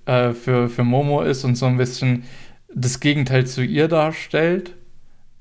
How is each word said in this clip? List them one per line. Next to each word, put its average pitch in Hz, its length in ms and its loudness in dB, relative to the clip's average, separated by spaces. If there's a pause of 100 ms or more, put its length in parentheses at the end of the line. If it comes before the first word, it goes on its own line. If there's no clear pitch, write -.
äh, 123 280 2
für, 123 360 0
für 123 140 -2
Momo 143 380 2
ist 147 220 0
und 131 120 2
so 135 100 0
ein 127 120 4
bisschen 127 460 0 (500)
das 127 260 -2
Gegenteil 135 480 2
zu 131 160 -4
ihr 135 240 2
darstellt, 160 840 0 (680)